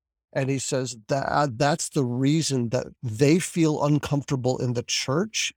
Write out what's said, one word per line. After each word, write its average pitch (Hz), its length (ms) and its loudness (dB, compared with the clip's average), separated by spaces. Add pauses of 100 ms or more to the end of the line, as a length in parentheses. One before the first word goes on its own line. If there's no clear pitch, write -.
(360)
And 135 140 0
he 135 80 0
says 127 380 -4 (120)
that, 139 200 -2
uh, 147 220 2
that's 143 380 0
the 147 160 0
reason 131 640 0
that 127 180 -2 (160)
they 139 360 4
feel 156 440 0
uncomfortable 143 760 0
in 123 160 -2
the 120 100 -2
church - 720 -2